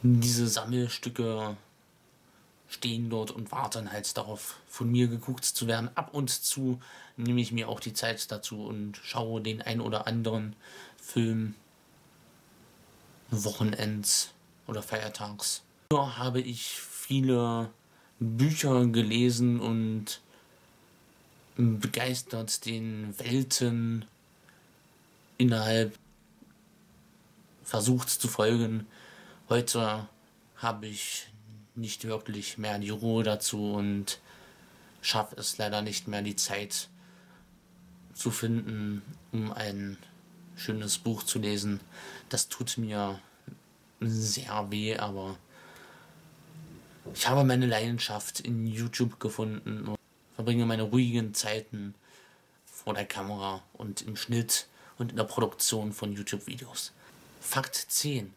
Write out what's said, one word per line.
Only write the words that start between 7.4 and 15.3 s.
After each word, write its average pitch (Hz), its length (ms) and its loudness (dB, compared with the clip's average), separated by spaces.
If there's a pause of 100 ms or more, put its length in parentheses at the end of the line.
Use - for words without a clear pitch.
mir 113 160 -2
auch 110 100 -4
die 110 140 -6
Zeit 113 360 -2
dazu 104 360 -6
und 104 360 -6
schaue 113 400 -2
den 110 200 -4
ein 113 180 -2
oder 110 260 -2
anderen 113 520 0 (440)
Film 113 540 0 (1800)
wochenends 107 1000 0 (340)
oder 107 160 -4
feiertags. 107 800 -4 (260)